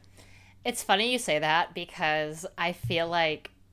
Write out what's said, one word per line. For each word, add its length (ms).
It's 160
funny 300
you 80
say 200
that 360
because 680
I 140
feel 380
like 420